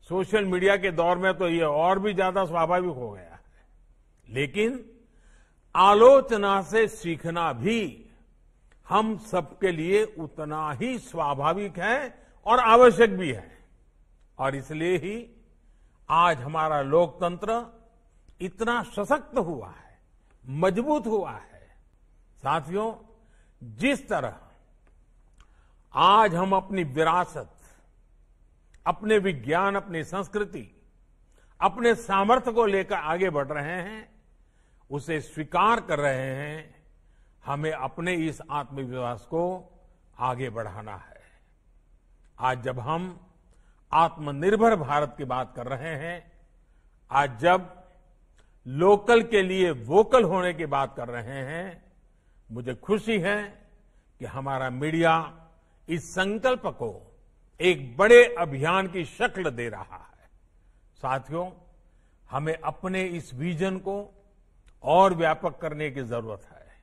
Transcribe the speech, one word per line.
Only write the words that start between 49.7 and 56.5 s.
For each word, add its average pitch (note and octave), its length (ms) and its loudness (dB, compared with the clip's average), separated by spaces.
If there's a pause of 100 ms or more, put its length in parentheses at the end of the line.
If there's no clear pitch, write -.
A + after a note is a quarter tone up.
वोकल F#3 520 4
होने F3+ 300 0
की D#3+ 120 -8
बात C#3 300 -4
कर A#2+ 120 -10
रहे A#2+ 340 -10
हैं, E3 500 -12 (600)
मुझे A#2+ 240 -8
खुशी G#3+ 440 -2
है G3+ 480 -6 (520)
कि B2 60 -12
हमारा C3 440 -6
मीडिया D#3+ 720 0 (480)
इस E3 220 -6
संकल्प A3 540 -2